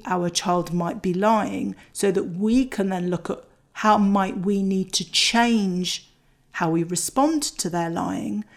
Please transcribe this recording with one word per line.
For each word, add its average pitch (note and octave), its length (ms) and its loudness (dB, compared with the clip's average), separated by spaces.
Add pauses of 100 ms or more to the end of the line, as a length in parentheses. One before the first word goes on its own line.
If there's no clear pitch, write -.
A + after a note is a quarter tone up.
our F3+ 240 0
child F3 460 -2
might F3 260 -2
be F#3 140 0
lying, G3+ 640 0 (160)
so G3+ 180 0
that F#3 140 0
we G#3+ 420 2
can G3 220 -2
then F3+ 200 -2
look F3+ 220 -4
at - 140 -8 (280)
how G#3+ 260 4
might G3 400 2
we G3 260 0
need F#3+ 300 -2
to - 140 -2
change G#3 1000 0 (440)
how E3 180 -2
we E3 120 2
respond C#4 600 0
to - 260 -4
their E3+ 180 -2
lying G3+ 560 -4 (120)